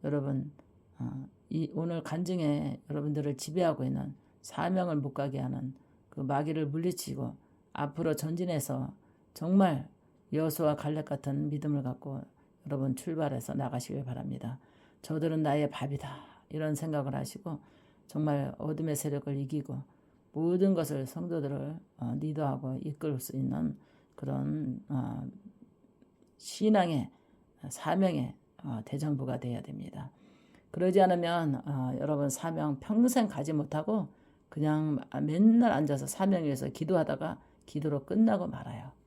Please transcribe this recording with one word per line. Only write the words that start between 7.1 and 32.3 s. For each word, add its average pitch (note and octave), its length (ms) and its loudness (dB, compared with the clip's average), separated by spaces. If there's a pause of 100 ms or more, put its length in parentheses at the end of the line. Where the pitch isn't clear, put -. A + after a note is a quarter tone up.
앞으로 D#3 420 0
전진해서 D3+ 800 -2 (400)
정말 E3+ 540 6 (440)
여호수아 D#3 440 4
갈렙 D3+ 280 -2
같은 C#3+ 460 -2
믿음을 D3 320 0
갖고 C3+ 380 -6 (460)
여러분 C3+ 280 0
출발해서 C#3+ 600 -4
나가시길 C3+ 500 -4
바랍니다. B2+ 540 -6 (440)
"저들은 D#3+ 400 0
나의 D3 280 2
밥이다." C#3 380 -6 (420)
이런 D#3 240 -2
생각을 D3 400 -2
하시고 C#3 460 -6 (460)
정말 D3 520 0
어둠의 D#3 360 -2
세력을 C#3+ 420 -4
이기고 C#3 460 -4 (500)
모든 F3+ 420 4
것을 D3 320 0
성도들을, D3 680 -4 (200)
어, A#2+ 240 -4
리더하고 C#3+ 600 -2
이끌 D3 380 -4
수 - 160 -10
있는 C3 380 0 (400)
그런, C3+ 760 -4
어, C3 360 -4 (1120)
신앙의 F3+ 720 2 (600)
사명의, D#3+ 640 0 (280)
어, A#2+ 220 -6
대장부가 C3+ 560 -2
돼야 A#2+ 220 -4
됩니다. - 480 -12 (600)
그러지 F3+ 300 4
않으면, E3+ 640 4
어, C#3 340 -2
여러분 C#3+ 300 0
사명 D3+ 520 -2